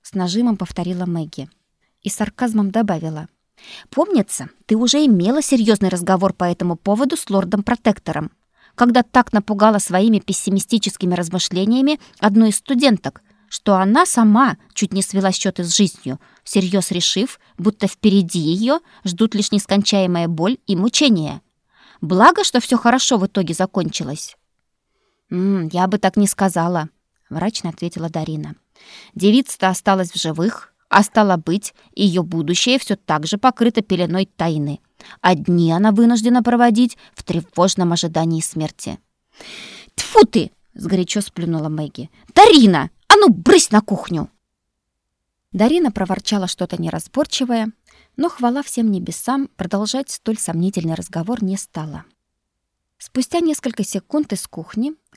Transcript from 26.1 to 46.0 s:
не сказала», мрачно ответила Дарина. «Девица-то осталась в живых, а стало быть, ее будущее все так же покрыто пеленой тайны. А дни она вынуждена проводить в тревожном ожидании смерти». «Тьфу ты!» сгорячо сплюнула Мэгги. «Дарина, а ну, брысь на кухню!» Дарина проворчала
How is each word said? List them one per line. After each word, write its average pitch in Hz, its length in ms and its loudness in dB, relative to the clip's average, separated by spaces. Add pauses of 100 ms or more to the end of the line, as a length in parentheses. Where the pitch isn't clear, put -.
не 208 80 4
сказала», 175 640 -2 (400)
мрачно 175 400 -6
ответила 165 400 -8
Дарина. 156 460 -8 (580)
«Девица-то 202 560 0
осталась 185 420 0
в - 80 -8
живых, 165 540 -4 (160)
а 202 140 6
стало 202 340 2
быть, 165 380 -4 (200)
ее 180 280 2
будущее 175 560 0
все - 160 -4
так 156 320 -4
же 202 100 -4
покрыто 226 460 0
пеленой 180 420 -2
тайны. 151 540 -4 (420)
А 180 140 4
дни 170 360 2
она 202 200 4
вынуждена 233 500 4
проводить 240 560 2 (160)
в - 80 -20
тревожном 175 720 -2
ожидании 165 480 -2
смерти». - 560 -8 (1000)
«Тьфу - 300 4
ты!» - 240 0 (240)
сгорячо 185 480 -2
сплюнула 165 480 -4
Мэгги. 151 400 -8 (240)
«Дарина, 247 560 8 (240)
а - 20 8
ну, 403 140 8
брысь 254 420 4
на 214 100 6
кухню!» - 480 -4 (1200)
Дарина 254 400 2
проворчала 190 560 -4